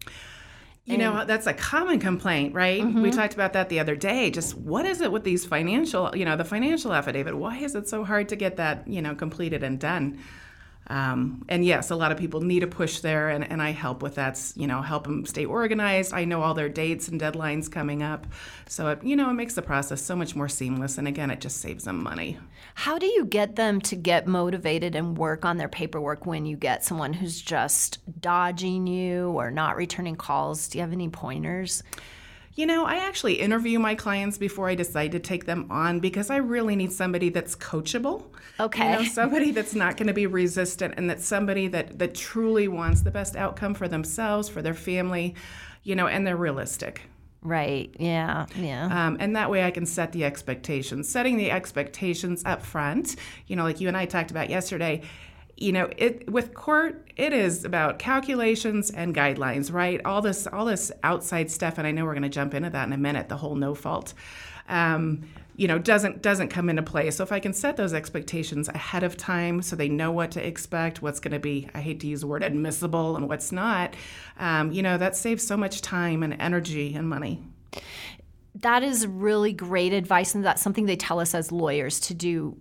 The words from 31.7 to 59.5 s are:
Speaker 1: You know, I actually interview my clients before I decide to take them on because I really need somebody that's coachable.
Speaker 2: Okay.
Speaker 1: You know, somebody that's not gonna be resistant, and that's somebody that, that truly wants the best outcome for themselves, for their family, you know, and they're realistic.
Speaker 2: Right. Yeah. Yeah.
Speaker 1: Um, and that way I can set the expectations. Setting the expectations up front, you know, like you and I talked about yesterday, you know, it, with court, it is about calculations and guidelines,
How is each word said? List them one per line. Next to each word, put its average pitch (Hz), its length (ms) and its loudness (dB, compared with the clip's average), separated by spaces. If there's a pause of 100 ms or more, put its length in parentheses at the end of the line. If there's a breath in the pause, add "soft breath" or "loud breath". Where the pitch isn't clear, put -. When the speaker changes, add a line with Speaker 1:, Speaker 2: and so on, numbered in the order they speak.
Speaker 1:
You 302 120 0
know, 330 200 4
I - 120 0
actually 370 380 0
interview 226 440 2
my 214 160 2
clients 202 420 -2
before 196 300 -2
I 185 80 2
decide 165 380 -2
to 175 60 0
take 175 260 -4
them 170 240 -2
on 170 320 2
because 196 280 0
I 277 60 2
really 233 400 2
need 185 160 2
somebody 180 380 2
that's 170 260 -2
coachable. 240 720 -2 (340 loud breath)
Speaker 2:
Okay. 220 320 2
Speaker 1:
You 226 60 6
know, 220 120 4
somebody 277 420 4
that's 214 220 -2
not 185 220 2
gonna 214 180 2
be 202 140 2
resistant, 180 720 0
and 175 120 0
that's 170 160 -4
somebody 196 440 2
that, - 300 -4
that 180 140 0
truly 220 540 2
wants 165 360 4
the 196 60 4
best 196 280 -4
outcome 196 360 -2
for 196 140 -2
themselves, 208 600 -2
for 160 120 -8
their 160 120 0
family, 180 600 -2 (500 loud breath)
you 196 120 -2
know, 185 120 2
and 196 200 2
they're 180 80 2
realistic. - 680 -2 (380)
Speaker 2:
Right. 151 560 -2
Yeah. 160 480 0 (100)
Yeah. 165 520 0
Speaker 1:
Um, 160 140 0
and 202 160 0
that 214 120 2
way 190 140 4
I 180 80 2
can 175 140 4
set 165 260 -2
the 160 140 0
expectations. 139 840 -4
Setting 247 300 2
the 202 140 2
expectations 175 920 -2
up - 180 0
front, 151 520 -2 (320 loud breath)
you 185 80 -4
know, 170 80 2
like 160 160 0
you 185 80 0
and 180 80 2
I 190 100 0
talked 170 240 0
about 160 200 -4
yesterday, 165 520 -2 (560 loud breath)
you 196 140 0
know, 185 260 2
it, 233 320 2
with 233 260 0
court, - 600 2
it 294 160 2
is 175 320 2
about 160 340 2
calculations 233 880 2
and 170 260 -2
guidelines, 139 560 2